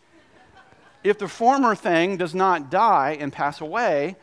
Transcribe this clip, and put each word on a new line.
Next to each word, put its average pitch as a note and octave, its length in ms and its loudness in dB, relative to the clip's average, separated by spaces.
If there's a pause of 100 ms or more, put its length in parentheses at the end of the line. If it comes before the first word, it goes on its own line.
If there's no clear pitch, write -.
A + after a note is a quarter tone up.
(1000)
If G3+ 160 2
the G3+ 120 -8
former A#3+ 460 2
thing F3+ 420 0
does E3+ 180 -4
not F3+ 340 0
die E3 480 2
and C#3+ 140 -6
pass C#3+ 300 -4
away, E3+ 600 -2